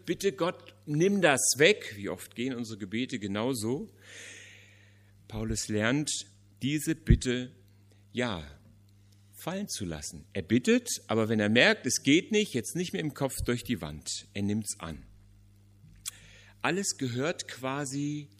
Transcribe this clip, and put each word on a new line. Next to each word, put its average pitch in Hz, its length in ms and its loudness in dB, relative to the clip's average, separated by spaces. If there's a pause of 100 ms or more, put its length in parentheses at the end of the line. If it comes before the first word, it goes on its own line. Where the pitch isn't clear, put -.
"Bitte 175 260 0
Gott, 175 420 -4 (120)
nimm 185 360 4
das 143 180 6 (160)
weg." 175 400 6
Wie 101 120 -8
oft - 260 -8
gehen 127 200 -4
unsere 113 240 -6
Gebete 113 400 -4
genauso? 113 760 -2 (1300)
Paulus 110 400 -4
lernt, 113 420 2 (520)
diese 151 340 0
Bitte, 127 560 2 (600)
ja, 110 320 -2 (880)
fallen 196 340 -6
zu - 160 -8
lassen. 76 480 -10
Er 95 100 -4
bittet, 220 460 2 (180)
aber 110 220 2
wenn 113 100 2
er 104 100 4
merkt, 147 380 6
es - 160 -2
geht 170 300 4
nicht, 208 220 2
jetzt 120 200 -4
nicht 175 180 -4
mehr 180 100 -4
im 147 120 -4
Kopf 139 280 -4
durch 120 200 -2
die 104 180 -4
Wand. 76 540 -8
Er 101 80 -2
nimmt's 104 380 -2
an. 78 260 -10 (1500)
Alles 175 380 0
gehört 135 500 -2
quasi 143 800 -4 (100)